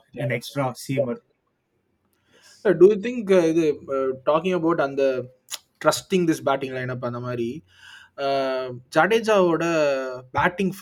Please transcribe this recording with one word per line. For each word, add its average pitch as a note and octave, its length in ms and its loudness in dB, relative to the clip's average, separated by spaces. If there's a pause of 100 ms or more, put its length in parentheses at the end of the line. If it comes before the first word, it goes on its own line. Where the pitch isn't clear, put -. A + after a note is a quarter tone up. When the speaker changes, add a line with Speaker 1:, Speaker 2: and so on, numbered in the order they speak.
(180)
Speaker 1:
an A#2+ 100 -4
extra B2+ 440 -4 (160)
seamer. C3 280 -2
Speaker 2:
Yes. - 1500 -20
Speaker 3:
Uh, F#3+ 120 4
do F3 100 10
you G#3+ 140 4
think, A3+ 300 -4
uh, F3 180 4
இது, D#3+ 240 2 (140)
uh, C3+ 280 -2 (100)
talking D#3+ 300 0
about E3 260 0
அந்த C3+ 480 -2 (560)
trusting E3+ 440 0
this D#3 140 -2
batting C3+ 300 -2
lineup B2+ 320 -8
அந்த A#2+ 160 -8
மாதிரி, B2 420 -8 (540)
uh, C3 640 -4 (180)
ஜடேஜாவோட F#3 680 4 (680)
பேட்டிங் F3+ 520 -2